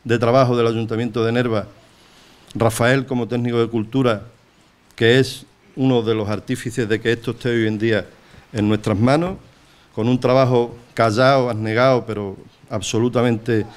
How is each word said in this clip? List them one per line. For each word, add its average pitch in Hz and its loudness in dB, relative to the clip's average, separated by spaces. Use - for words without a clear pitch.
de 120 0
trabajo 123 4
del 117 2
Ayuntamiento 113 -2
de 113 0
Nerva, 113 -2
Rafael 117 2
como 120 -4
técnico 120 -2
de 117 0
cultura, 113 -2
que 117 4
es - -2
uno 131 2
de 110 0
los 107 -4
artífices 110 -6
de 107 0
que 117 0
esto 117 -4
esté 123 -6
hoy 117 0
en 107 -2
día 110 0
en 104 -2
nuestras 107 -2
manos, 156 0
con 110 -2
un 127 0
trabajo 123 2
callado, 123 2
abnegado, 110 0
pero 101 -8
absolutamente 113 -2